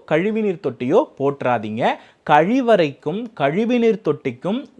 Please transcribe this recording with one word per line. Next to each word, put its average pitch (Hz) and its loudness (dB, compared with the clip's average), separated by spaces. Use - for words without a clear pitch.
கழிவுநீர் 202 -2
தொட்டியோ 131 0
போற்றாதீங்க. 123 -2
கழிவறைக்கும் 180 2
கழிவுநீர் 220 0
தொட்டிக்கும் 151 -4